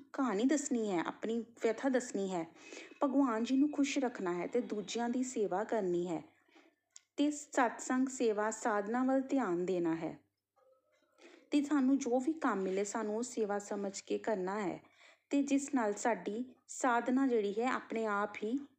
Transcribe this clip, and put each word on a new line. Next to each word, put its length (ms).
ਕਹਾਣੀ 320
ਦੱਸਣੀ 460
ਹੈ, 140
ਆਪਣੀ 340
ਵਿਥਾ 500
ਦੱਸਣੀ 440
ਹੈ, 140
ਭਗਵਾਨ 400
ਜੀ 120
ਨੂੰ 160
ਖੁਸ਼ 260
ਰੱਖਣਾ 360
ਹੈ 120
ਤੇ 140
ਦੂਜਿਆਂ 480
ਦੀ 140
ਸੇਵਾ 420
ਕਰਨੀ 420
ਹੈ 160
ਤੇ 140
ਸਤਸੰਗ, 760
ਸੇਵਾ, 420
ਸਾਧਨਾ 540
ਵੱਲ 160
ਧਿਆਨ 460
ਦੇਣਾ 300
ਹੈ। 220
ਤੇ 120
ਸਾਨੂੰ 360
ਜੋ 220
ਵੀ 120
ਕੰਮ 280
ਮਿਲੇ, 240
ਸਾਨੂੰ 320
ਉਹ 60
ਸੇਵਾ 360
ਸਮਝ 420
ਕੇ 180
ਕਰਨਾ 420
ਹੈ 200
ਤੇ 120
ਜਿਸ 320
ਨਾਲ 200
ਸਾਡੀ 500
ਸਾਧਨਾ 580
ਜਿਹੜੀ 320
ਹੈ, 140
ਆਪਣੇ 340
ਆਪ 300
ਹੀ 220